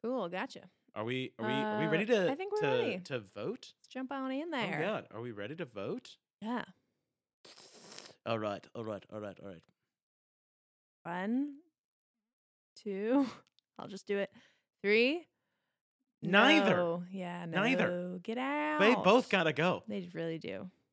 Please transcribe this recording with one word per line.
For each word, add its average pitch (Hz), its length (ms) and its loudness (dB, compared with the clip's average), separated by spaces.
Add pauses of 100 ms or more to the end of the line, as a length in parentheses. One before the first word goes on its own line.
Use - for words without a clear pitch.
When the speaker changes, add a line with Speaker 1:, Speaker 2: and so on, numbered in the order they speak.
Speaker 1:
Cool, 226 260 -2
gotcha. 190 400 -8 (240)
Speaker 2:
Are 107 100 -4
we, 127 360 -2
are 214 80 -2
we, 214 40 2
are 214 280 0
we - 60 2
Speaker 1:
Uh, 165 60 0
Speaker 2:
ready 175 140 2
to, 208 260 4
Speaker 1:
I 277 40 0
think 381 180 -6
we're 427 80 0
Speaker 2:
to, 151 60 2
Speaker 1:
ready. 135 380 2
Speaker 2:
to 135 160 -4
vote? 110 580 -10
Speaker 1:
Let's - 120 -20
jump 262 200 -8
on 262 200 -6
in 302 200 -6
there. 208 280 -2
Speaker 2:
Oh 156 60 0
God, 196 240 -4
are 107 120 -12
we 123 100 -8
ready 104 240 -8
to 170 100 -8
vote? 120 520 -8 (240)
Speaker 1:
Yeah. 226 240 -6 (1600)
Speaker 2:
All 113 100 0
right, 104 260 -4 (120)
all 120 100 -6
right, 104 260 -8
all 107 80 -10
right, 101 220 -10
all 98 80 -14
right. 85 140 -16 (1400)
Speaker 1:
One, 226 540 -2 (1300)
two, 220 420 2 (280)
<laughs> - 260 -20
I'll - 80 -10
just 196 180 -12
do 202 140 0
it. 196 120 -2 (520)
Three. 240 420 4 (960)
Speaker 2:
Neither. 226 540 6
Speaker 1:
No. 175 360 0
Yeah, 175 360 -8
Speaker 2:
Neither. 214 420 2
Speaker 1:
no. 180 320 -4
Get 220 160 -6
out. 285 420 -2
Speaker 2:
They 208 140 8
both 214 360 6
gotta 165 240 2
go. 147 340 0
Speaker 1:
They 202 260 -6
really 165 240 -4
do. 151 320 -8 (240)